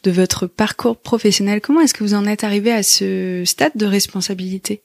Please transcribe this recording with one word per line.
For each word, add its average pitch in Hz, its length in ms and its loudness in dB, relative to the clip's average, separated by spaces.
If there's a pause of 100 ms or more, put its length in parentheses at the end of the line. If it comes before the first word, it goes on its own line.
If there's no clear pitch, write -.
de 190 80 2
votre 185 380 0
parcours 226 520 -2
professionnel ? 208 640 0
Comment 311 180 4
est-ce 302 140 4
que - 80 -6
vous 208 100 0
en 208 140 0
êtes 208 180 -2
arrivée 208 280 0
à 214 100 0
ce 185 640 0
stade - 300 0
de 214 100 0
responsabilité ? 190 1000 -4